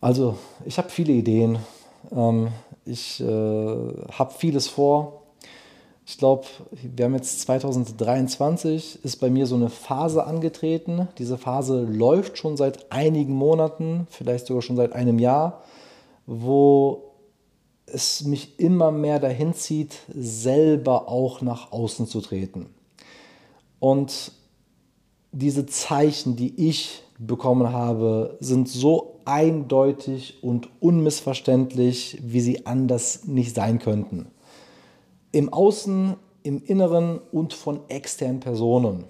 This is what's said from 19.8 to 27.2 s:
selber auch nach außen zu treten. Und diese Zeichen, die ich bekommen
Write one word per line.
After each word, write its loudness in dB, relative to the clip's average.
selber 2
auch -2
nach -6
außen -4
zu -6
treten. -8
Und 0
diese 0
Zeichen, 0
die 0
ich -4
bekommen 0